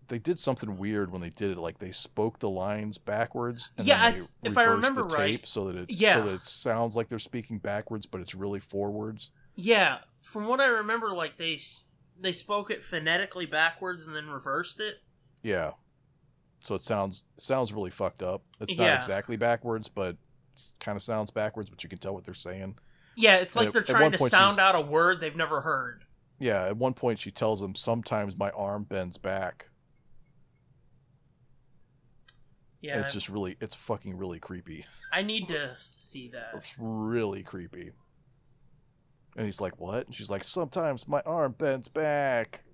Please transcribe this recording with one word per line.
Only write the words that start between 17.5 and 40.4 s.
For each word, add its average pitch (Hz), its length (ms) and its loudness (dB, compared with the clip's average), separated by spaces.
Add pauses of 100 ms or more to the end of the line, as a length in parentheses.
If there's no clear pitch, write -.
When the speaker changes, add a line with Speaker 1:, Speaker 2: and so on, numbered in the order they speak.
Speaker 1:
really 101 180 -4
fucked 92 320 -4
up. 92 200 -4 (180)
It's 98 160 -6
not 117 80 2
Speaker 2:
Yeah. 147 120 6
Speaker 1:
exactly 120 400 -2
backwards, 117 520 0
but 92 280 -4 (400)
it - 220 -14
kinda 101 220 -6
sounds 107 300 -2
backwards, 107 400 -4
but - 120 -14
you 85 80 -12
can 92 80 -12
tell 98 160 -6
what 92 100 -10
they're - 100 -12
saying. 95 440 -10 (380)
Speaker 2:
Yeah, 220 200 10
it's 180 180 2
Speaker 1:
And 233 60 4
Speaker 2:
like 220 80 6
Speaker 1:
at, 208 60 -4
Speaker 2:
they're 233 80 4
Speaker 1:
at - 60 -4
Speaker 2:
trying 233 160 8
Speaker 1:
one 151 80 6
Speaker 2:
to - 60 2
Speaker 1:
point 131 120 6
Speaker 2:
sound 196 220 10
Speaker 1:
she's 196 60 -2
Speaker 2:
out 190 160 10
a 170 60 4
word 160 400 4
they've 156 160 -4
never 156 260 0
heard. 127 420 -4 (340)
Speaker 1:
Yeah, 107 260 2
at 101 140 0
one 127 160 2
point 117 240 0
she - 120 -8
tells 110 320 2
him, 98 120 -4
"Sometimes 110 640 -2
my 98 160 0
arm 101 320 -4
bends 92 340 -4
back." 95 500 -4 (3000)
Speaker 2:
Yeah. 143 200 -4
Speaker 1:
It's 120 120 -4
just 101 160 -6
really, 95 320 -4
it's 110 140 -8
fucking 101 420 -6
really 90 220 -8
creepy. 82 460 -12 (280)
Speaker 2:
I 180 100 0
need 208 260 -4
to 147 280 -6 (140)
see - 380 -16
that. 117 260 -14
Speaker 1:
It's - 240 -14
really 110 640 -2
creepy. 87 480 -14 (1500)
And 113 100 -4
he's 101 140 -6
like, 92 180 -6
"What?" 101 280 -6
And 120 80 -16
she's 101 160 -10
like, 98 140 -4